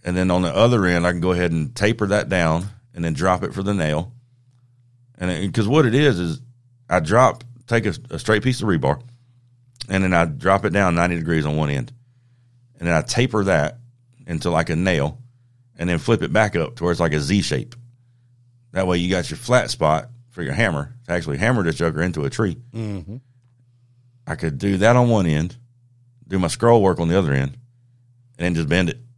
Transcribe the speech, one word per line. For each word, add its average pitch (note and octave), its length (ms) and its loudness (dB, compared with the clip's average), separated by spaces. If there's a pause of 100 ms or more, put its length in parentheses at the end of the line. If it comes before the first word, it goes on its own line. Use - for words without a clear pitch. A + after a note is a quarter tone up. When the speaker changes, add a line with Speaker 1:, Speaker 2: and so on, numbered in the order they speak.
Speaker 1:
and F2+ 120 -2
then F#2 140 2
on F2+ 120 2
the D#2 120 -2
other A2+ 300 4
end, F2 220 2
I F2+ 40 2
can F2 100 -4
go F2+ 100 0
ahead F2 200 0
and D#2 240 -2
taper G#2+ 320 0
that F#2+ 220 0
down F2 380 0 (260)
and E2+ 100 -6
then E2 100 -2
drop F2+ 300 0
it F2+ 100 -6
for G2 100 -6
the G2+ 100 -2
nail. E2 380 -2 (1040)
And F2+ 140 -4
it, F2 220 -4
'cause A2+ 140 0
what C#3+ 180 4
it A2+ 100 2
is, C3+ 240 4
is E2+ 200 -2 (500)
I F2+ 100 2
drop, G2+ 440 2 (240)
take A#2 200 0
a, F2+ 60 -2 (180)
a E2 80 -8
straight G#2+ 240 0
piece B2+ 180 0
of A2 60 -2
rebar, D2 340 0 (880)
and F#2+ 140 0
then F#2 100 2
I E2+ 120 4
drop F#2+ 400 0
it G2+ 60 2
down F#2 240 2
ninety F2 200 0
degrees E2 300 -2
on D2+ 120 -2
one D#2 140 0
end. C2 200 -6 (880)
And E2+ 80 -6
then E2+ 80 2
I D#2 60 2
taper A2+ 440 0
that D#2 340 0 (480)
into, E2+ 240 -4
like, E2 180 0
a E2 60 -2
nail D#2+ 440 0 (580)
and F2 120 -4
then E2+ 100 0
flip A2 240 0
it D#2 100 -4
back G#2 220 2
up E2+ 200 -2
to - 80 -8
where F2 80 2
it's E2 80 -2
like E2 140 0
a D2+ 60 0
Z E2+ 220 0
shape. C#2 340 -6 (960)
That F#2 160 -2
way F2+ 120 0
you F2+ 100 -2
got F2+ 200 -2
your D#2 80 -10
flat A#2+ 320 0
spot D#2 400 -2 (200)
for - 140 -12
your C#2 100 -6
hammer D#2 420 -2 (100)
to E2+ 60 -8
actually D#2 260 -4
hammer A2+ 260 2
this E2 120 0
joker D#2+ 260 -2
into E2 240 -4
a C2+ 40 -2
tree. A#2 280 -2 (160)
Speaker 2:
Mm-hmm. G#2 440 -10 (1120)
Speaker 1:
I E2 80 -6
could D#2 220 -4
do G2 200 0
that G#2+ 180 4
on B2 140 4
one G#2+ 180 4
end, D#2 280 0 (720)
do F#2+ 120 -2
my F2 80 2
scroll A#2 340 4
work F#2 180 2
on E2+ 80 2
the E2+ 100 4
other E2 160 2
end, C#2 240 -2 (800)
and F2 80 -4
then F2 100 0
just D#2+ 140 -2
bend F2 200 2
it. - 100 -8 (180)